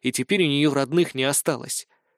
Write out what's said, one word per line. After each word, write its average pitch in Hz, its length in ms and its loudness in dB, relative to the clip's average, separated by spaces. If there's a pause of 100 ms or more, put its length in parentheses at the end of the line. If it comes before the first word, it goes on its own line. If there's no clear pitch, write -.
и 127 100 0
теперь 190 300 0
у 170 40 2
нее 143 280 2
родных 139 400 0
не 131 100 0
осталось. 139 640 -2 (320)